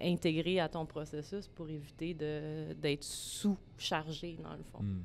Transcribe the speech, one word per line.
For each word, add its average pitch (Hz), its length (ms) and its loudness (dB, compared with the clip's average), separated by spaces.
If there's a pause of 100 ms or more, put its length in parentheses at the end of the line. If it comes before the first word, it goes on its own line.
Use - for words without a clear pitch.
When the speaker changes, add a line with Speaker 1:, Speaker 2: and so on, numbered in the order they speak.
Speaker 1:
intégrer 170 600 4
à 156 80 4
ton 165 160 -2
processus 156 640 -6
pour 165 200 -8
éviter 156 440 -4
de, 151 600 -2
d'être 151 300 4
sous-chargé, - 1400 0
dans 160 140 -8
le 156 80 -8
fond. - 160 -10
Speaker 2:
Hmm. 98 260 2